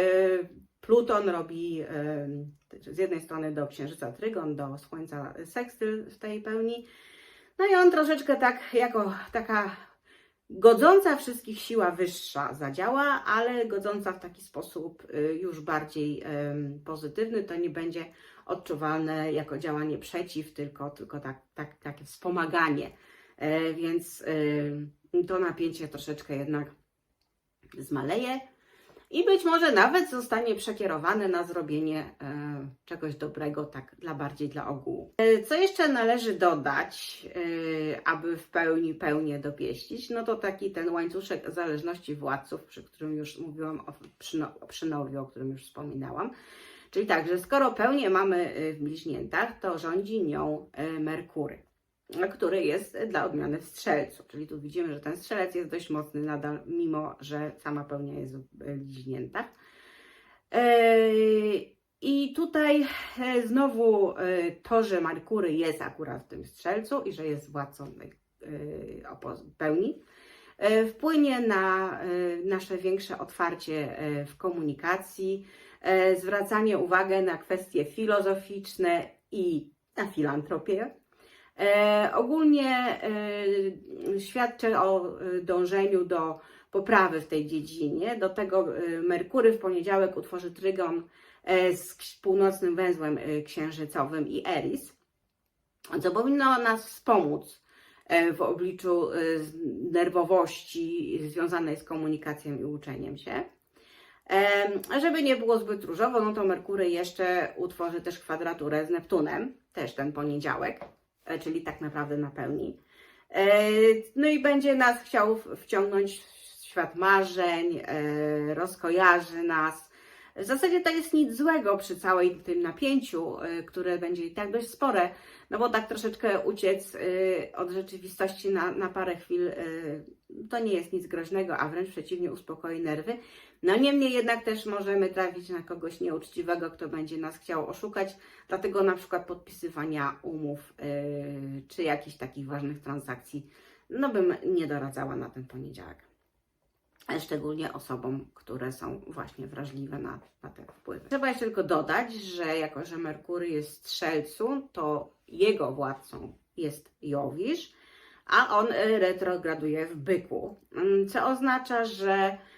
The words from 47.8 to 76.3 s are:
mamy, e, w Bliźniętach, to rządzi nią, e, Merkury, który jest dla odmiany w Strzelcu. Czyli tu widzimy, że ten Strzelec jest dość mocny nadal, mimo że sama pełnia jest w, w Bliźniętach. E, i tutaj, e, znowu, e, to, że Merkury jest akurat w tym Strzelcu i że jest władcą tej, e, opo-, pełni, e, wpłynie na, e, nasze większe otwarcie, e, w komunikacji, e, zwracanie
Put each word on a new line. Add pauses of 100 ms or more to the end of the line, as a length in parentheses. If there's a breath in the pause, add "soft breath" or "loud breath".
mamy,
e,
w
Bliźniętach,
to
rządzi
nią,
e,
Merkury, (680)
który
jest (100)
dla
odmiany
w
Strzelcu.
Czyli
tu
widzimy,
że
ten
Strzelec
jest
dość
mocny
nadal,
mimo
że
sama
pełnia
jest
w, (100)
w
Bliźniętach. (1080 soft breath)
E, (920)
i
tutaj, (340 loud breath)
e,
znowu,
e,
to,
że
Merkury
jest
akurat
w
tym
Strzelcu
i
że
jest
władcą
tej, (880)
e,
opo-, (140)
pełni, (560 loud breath)
e,
wpłynie
na,
e, (380)
nasze
większe
otwarcie,
e,
w
komunikacji, (340 loud breath)
e,
zwracanie